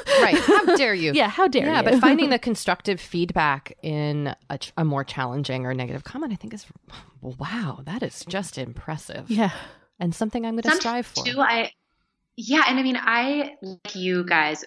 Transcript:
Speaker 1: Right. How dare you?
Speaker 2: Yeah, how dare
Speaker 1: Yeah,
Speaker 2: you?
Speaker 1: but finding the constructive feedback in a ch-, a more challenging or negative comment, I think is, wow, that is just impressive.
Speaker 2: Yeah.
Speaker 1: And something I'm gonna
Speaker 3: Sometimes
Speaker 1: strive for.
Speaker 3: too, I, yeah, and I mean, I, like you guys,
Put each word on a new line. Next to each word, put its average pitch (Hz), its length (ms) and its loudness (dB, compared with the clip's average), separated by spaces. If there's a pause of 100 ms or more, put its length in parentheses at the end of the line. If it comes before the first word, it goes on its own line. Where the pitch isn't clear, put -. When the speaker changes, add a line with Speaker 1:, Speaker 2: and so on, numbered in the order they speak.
(220)
Speaker 1:
Right. 294 160 6
How 349 400 6
dare 240 180 4
you? 160 180 0
Speaker 2:
Yeah, 262 140 4
how 349 200 2
dare 269 180 2
Speaker 1:
Yeah, 302 140 2
Speaker 2:
you? - 40 2
Speaker 1:
but 247 160 6
finding 285 300 6
the 247 100 2
constructive 202 600 -2
feedback 170 720 -2 (100)
in 147 500 -2 (160)
a 143 80 -6
ch-, - 200 -12
a 165 80 2
more 139 180 0
challenging 131 640 -4
or 127 80 -2
negative 127 320 -6
comment, 277 280 -8
I 180 40 -6
think 226 160 -14
is, 208 120 -16 (560)
wow, 147 640 -8
that 185 180 -8
is - 240 -10
just 190 300 -8
impressive. - 720 -12
Speaker 2:
Yeah. 214 220 2 (480)
Speaker 1:
And 175 160 -2
something 226 300 -4
I'm 226 100 -4
gonna 226 80 -4
Speaker 3:
Sometimes 311 160 2
Speaker 1:
strive 240 280 -4
for. - 180 -10
Speaker 3:
too, 254 160 0
I, 233 300 2 (680)
yeah, 254 300 2
and 254 120 2
I 269 40 0
mean, 254 160 0
I, 262 600 0
like 190 340 -14
you 180 280 -2
guys, 156 440 2